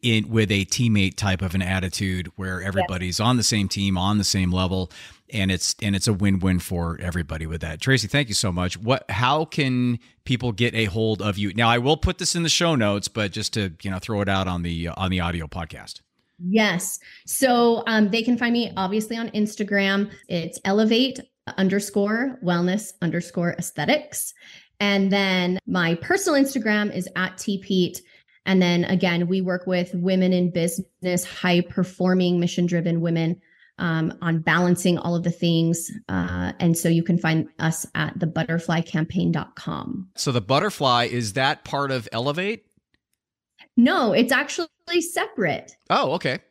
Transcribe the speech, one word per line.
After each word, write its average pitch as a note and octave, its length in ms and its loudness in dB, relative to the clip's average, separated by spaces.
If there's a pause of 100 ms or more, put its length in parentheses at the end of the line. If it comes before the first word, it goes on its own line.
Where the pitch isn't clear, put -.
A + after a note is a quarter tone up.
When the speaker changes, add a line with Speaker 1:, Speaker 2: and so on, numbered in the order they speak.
Speaker 1:
in A2 260 2
with A2 220 4
a G2 140 2
teammate G#2 500 2
type F#2+ 260 0
of F#2 140 -2
an F#2+ 80 0
attitude F#2 720 -2
where F#2 260 -8
everybody's F2+ 560 -2
Speaker 2:
Yes. G#2+ 100 2
Speaker 1:
on B2 100 4
the A2+ 60 0
same G#2 240 2
team, G2 300 0
on G2+ 220 2
the G2+ 40 0
same F#2 280 0
level. F#2 400 0 (420)
And F#2+ 180 0
it's, - 300 -2
and G2+ 140 0
it's F#2+ 120 0
a A2 60 4
win-win F#2+ 460 2
for E2+ 420 -4
everybody E2 460 -4
with D#2 140 -6
that. D#2 200 -8
Tracy, B2+ 260 2
thank C#3 200 0
you G#2 80 -4
so G2 160 0
much. F2+ 260 -2
What, A2 320 -2
how C#3 360 2
can B2 520 0 (260)
people B2 280 -2
get A2 240 0
a A2 100 2
hold G#2+ 380 0
of G2+ 160 -2
you? G2+ 160 -2
Now, A#2 140 4
I A#2+ 100 4
will C#3 180 2
put F#3 220 -2
this F3 160 -2
in E3+ 80 0
the D#3+ 60 0
show E3 260 2
notes, G2+ 320 0
but G#2 240 -2
just G#2+ 220 -6
to, G2 280 -2
you G2+ 80 -6
know, F#2 80 -4
throw G2+ 240 -4
it G2 80 0
out F#2+ 180 0
on F2+ 140 -4
the, E2+ 280 -4
on F#2 200 -2
the F#2 120 0
audio E2+ 260 -4
podcast. - 540 -12 (360)
Speaker 2:
Yes. F#3 600 0 (260)
So, A#3+ 640 2
um, G#3+ 240 2
they A3+ 100 0
can B3 160 2
find A#3 160 0
me A#3+ 240 -2
obviously G#3+ 400 -2
on A#3 120 -6
Instagram. G3+ 840 0 (180)
It's E3+ 340 -4
elevate A3 560 2 (380)
underscore G#3 840 0
wellness F3+ 480 0 (100)
underscore E3+ 560 -2
aesthetics. - 760 -4 (460)
And G3 320 2
then F#3 540 2
my F3 300 0
personal F4 440 2
Instagram G#3+ 560 0
is F#3 200 -4
at F#3 220 -4
T G3 200 -4
Pete. F#3 440 0 (440)
And F#3+ 160 4
then F3 220 4
again, F3 440 2
we F#3+ 140 0
work F3+ 240 -2
with F3+ 300 -2
women F#3 380 2
in F3+ 180 2
business, F3+ 760 -2
high F3 360 2
performing, F3+ 800 2
mission F3 260 0
driven E3+ 360 0
women, E3 400 0 (380)
um, D#3+ 420 0
on E3 180 0
balancing F3 580 2
all E3+ 180 -2
of E3+ 80 -2
the E3+ 80 -2
things. E3 580 0 (200)
Uh, F2+ 500 -4
and E3 180 2
so - 120 0
you E3 120 4
can E3+ 160 2
find D#3+ 300 0 (120)
us D#3+ 260 -2 (100)
at D#3 240 -4
the E3+ 80 0
butterfly E3 540 -2
campaign E3+ 500 -2
dot - 240 -4
com. - 600 -10
Speaker 1:
So - 160 -4
the A#2+ 100 2
Butterfly, C3 640 2
is A2+ 280 -4
that C3+ 300 0
part C#3 280 -4
of B2 200 -4
Elevate? D#3+ 540 -4 (1120)
Speaker 2:
No, C4 340 4
it's A#3+ 220 4
actually C#4+ 340 -2 (340)
separate. B3 720 -4 (180)
Speaker 1:
Oh, G3+ 220 2
okay. C#3+ 280 -2 (100)